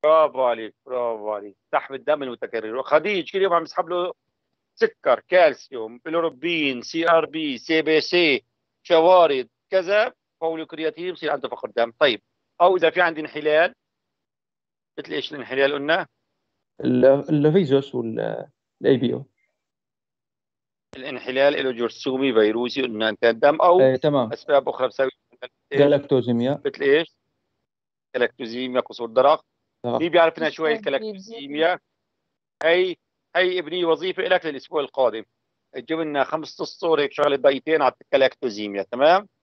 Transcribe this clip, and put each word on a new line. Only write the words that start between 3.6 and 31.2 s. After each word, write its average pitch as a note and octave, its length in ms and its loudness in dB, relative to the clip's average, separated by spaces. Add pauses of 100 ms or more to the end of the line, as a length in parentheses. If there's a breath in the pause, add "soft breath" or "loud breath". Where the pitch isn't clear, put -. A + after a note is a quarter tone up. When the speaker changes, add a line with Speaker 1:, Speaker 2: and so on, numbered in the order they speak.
Speaker 1:
يسحب E3 260 -6
له F3 240 -4 (640)
سكر، C#3+ 440 0
كالسيوم، B2+ 840 0
بيلوروبين، D#3 760 -4
سي E3 280 -4
ار E3 160 4
بي، D3+ 320 -8
سي D#3+ 240 0
بي D#3 200 2
سي، D#3+ 440 0 (380)
شوارد، D#3+ 640 4 (200)
كذا، G3+ 440 0 (280)
فوليو D#3+ 240 -6
كرياتين، D#3+ 480 -8
بصير D#3 180 -6
عنده C#3 180 -6
فقر A#2+ 200 -10
دم. A#2 220 -2
طيب، B2 300 0 (400)
أو F#3 160 4
إذا E3+ 120 2
في F3 120 0
عندي E3 200 0
انحلال، D3+ 540 0 (1200)
مثل D3+ 120 -14
إيش D3+ 220 -8
الانحلال C3+ 400 -2
قلنا؟ D3+ 340 -2 (760)
Speaker 2:
ال-، C3+ 480 4
اللافيزوس D3+ 640 2
وال-، A2+ 540 -6 (320)
الاي C3+ 160 4
بي B2 160 0
او. C3 120 -8 (1700)
Speaker 1:
الانحلال C3+ 680 0
له C3 80 -2
جرثومي، B2+ 640 -2
فيروسي، A2+ 480 2
قلنا A2 280 -2
انت G#2+ 140 -4
الدم، A#2 380 4
أو F3 180 6
Speaker 2:
إيه، C3 160 4
تمام. C3 380 -2
Speaker 1:
أسباب C#3 360 0
أخرى B2+ 180 -4
بسبب C3 220 -2 (340)
إيش؟ - 380 -4
Speaker 2:
جالاكتوزيميا. C3+ 840 0
Speaker 1:
مثل C#3+ 180 -6
إيش؟ D3 340 0 (1000)
جالاكتوزيميا، B2 680 -4
قصور A#2 280 -12
درق. C3 360 2 (400)
Speaker 2:
درق. A#2+ 140 -2
Speaker 1:
مين E3 100 -2
بيعرف D#3+ 300 2
لنا D#3 100 -2
شوي D#3 240 -4
الجالاكتوزيميا؟ C#3 1080 -4 (840)